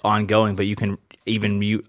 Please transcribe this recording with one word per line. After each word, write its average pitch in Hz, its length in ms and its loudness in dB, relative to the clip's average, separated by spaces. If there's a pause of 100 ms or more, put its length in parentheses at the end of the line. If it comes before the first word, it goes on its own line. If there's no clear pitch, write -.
ongoing, 107 520 2
but 98 100 0
you 104 100 -2
can 101 200 -4 (300)
even 104 320 0
mute, 104 300 -2